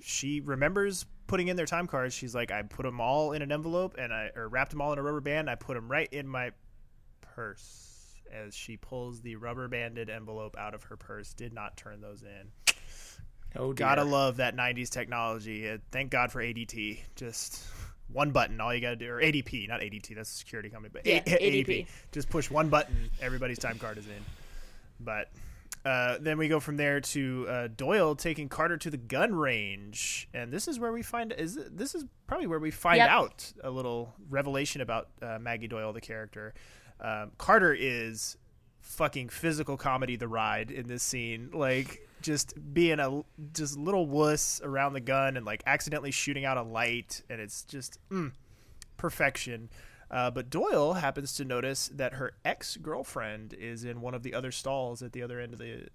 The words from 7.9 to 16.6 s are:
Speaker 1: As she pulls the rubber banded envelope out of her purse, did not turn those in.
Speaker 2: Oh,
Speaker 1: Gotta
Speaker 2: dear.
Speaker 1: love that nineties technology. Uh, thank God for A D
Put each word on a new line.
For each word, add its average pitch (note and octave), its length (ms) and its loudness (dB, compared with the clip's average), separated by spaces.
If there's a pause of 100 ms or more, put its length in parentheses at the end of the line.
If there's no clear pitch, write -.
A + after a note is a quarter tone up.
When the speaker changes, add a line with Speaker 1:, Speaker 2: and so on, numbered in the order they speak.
Speaker 1:
As G#2+ 240 -12
she - 200 -10
pulls B2 460 -10
the A#2 160 -10
rubber A#2+ 320 -6
banded A#2 400 -4
envelope A2 480 -8
out G#2+ 160 -8
of G#2+ 120 -12
her - 120 -14
purse, G#2 360 -12
did A#2 200 -10
not G#2 240 -10
turn G#2 240 -16
those G#2 220 -16
in. G2+ 280 -16 (1040)
Speaker 2:
Oh, C3 160 -2
Speaker 1:
Gotta C3+ 320 4
Speaker 2:
dear. C#3+ 80 2
Speaker 1:
love C3+ 260 4
that B2 160 2
nineties B2 360 -2
technology. A2+ 800 -4
Uh, A2 80 -4 (140)
thank C3 200 -2
God B2 220 4
for B2+ 80 -4
A A#2+ 100 -2
D A#2 140 -6